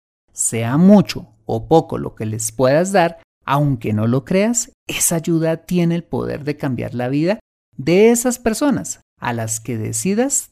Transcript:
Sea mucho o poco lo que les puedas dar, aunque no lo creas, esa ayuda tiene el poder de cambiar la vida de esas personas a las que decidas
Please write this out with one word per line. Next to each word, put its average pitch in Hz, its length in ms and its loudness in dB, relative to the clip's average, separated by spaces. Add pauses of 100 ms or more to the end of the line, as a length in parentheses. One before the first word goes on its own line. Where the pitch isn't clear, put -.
(320)
Sea 117 460 -2
mucho 190 500 6 (160)
o 113 240 -6
poco 156 300 2
lo 139 160 -8
que - 100 -10
les 110 280 -6
puedas 147 400 2
dar, 170 260 2 (260)
aunque 139 480 -2
no 107 140 0
lo 127 180 0
creas, 208 480 -2 (140)
esa - 300 -2
ayuda 160 500 0
tiene 170 300 0
el 170 80 -6
poder 120 400 -6
de 147 120 -4
cambiar 120 380 -6
la 120 140 -4
vida 160 320 -2 (360)
de 175 340 4
esas 240 280 0
personas 233 640 -2 (180)
a 127 140 -6
las 113 280 -6
que 120 160 -8
decidas 190 760 -2